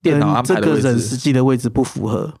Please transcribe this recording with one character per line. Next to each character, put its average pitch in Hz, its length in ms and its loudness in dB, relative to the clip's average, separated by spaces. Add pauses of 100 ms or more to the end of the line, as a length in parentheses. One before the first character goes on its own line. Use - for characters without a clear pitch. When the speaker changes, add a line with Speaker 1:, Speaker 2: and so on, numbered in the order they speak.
Speaker 1:
电 156 160 2
脑 120 100 2
安 113 160 0
排 185 120 0
的 - 40 -2
位 - 60 0
置。 - 0 -
Speaker 2:
跟 151 100 2
这 - 60 0
个 131 80 2
人 117 80 2
实 117 180 -4
际 139 160 0
的 127 100 2
位 131 140 2
置 117 140 -2
不 131 120 -2
符 - 240 -6
合。 110 340 -4